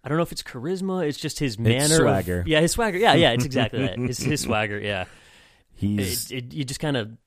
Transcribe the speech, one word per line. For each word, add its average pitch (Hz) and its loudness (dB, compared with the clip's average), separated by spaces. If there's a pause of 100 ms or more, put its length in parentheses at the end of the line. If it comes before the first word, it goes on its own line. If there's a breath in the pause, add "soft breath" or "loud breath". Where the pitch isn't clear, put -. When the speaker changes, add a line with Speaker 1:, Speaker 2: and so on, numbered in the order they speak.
Speaker 1:
I 127 -10
don't 151 0
know 170 2
if - -4
it's - -10
charisma, 180 -4
it's 147 -4
just - -6
his 139 -2
Speaker 2:
It's 104 -14
Speaker 1:
manner 131 4
of 160 8
Speaker 2:
swagger. 90 2
Speaker 1:
Yeah, 156 4
his 170 4
swagger. 214 0
Yeah, 202 6
yeah, 156 6
it's 127 0
exactly 120 -2
that. - -2
Speaker 2:
<laughs> - -
Speaker 1:
It's 123 -4
his 131 -2
swagger, 107 -2
yeah. 101 -4 (720 soft breath)
Speaker 2:
He's 98 -4
Speaker 1:
It, 127 -8
it, 127 -18
you 151 -6
just 127 -8
kinda 120 -4